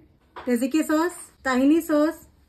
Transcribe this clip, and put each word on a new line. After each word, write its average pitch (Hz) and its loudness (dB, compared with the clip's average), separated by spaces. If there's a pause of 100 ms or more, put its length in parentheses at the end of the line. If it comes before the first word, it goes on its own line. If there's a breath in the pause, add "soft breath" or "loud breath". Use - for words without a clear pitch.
(380)
tzatziki 254 -2
sauce, 320 0 (340)
tahini 269 2
sauce, 311 0 (280)